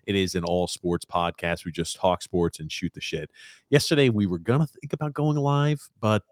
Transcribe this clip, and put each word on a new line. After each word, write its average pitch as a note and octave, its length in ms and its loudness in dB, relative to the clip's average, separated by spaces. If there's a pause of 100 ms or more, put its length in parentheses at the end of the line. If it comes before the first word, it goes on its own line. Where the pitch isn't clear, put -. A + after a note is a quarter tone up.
It G2+ 100 -2
is F#2+ 200 0
an E2+ 80 -2
all F2 240 0
sports - 380 -2
podcast. E2+ 600 -2
We E2+ 60 -8
just E2 240 -4
talk F2+ 260 2
sports E2+ 380 -2
and D#2 120 -10
shoot - 220 -6
the - 80 -14
shit. D2+ 280 -8 (400)
Yesterday, C#3+ 400 4
we G#2 180 2
were F2 100 0
gonna B2+ 300 2
think - 260 -12
about D3+ 200 -4
going D3+ 240 0
live, C#3+ 520 0 (100)
but, G#2+ 320 2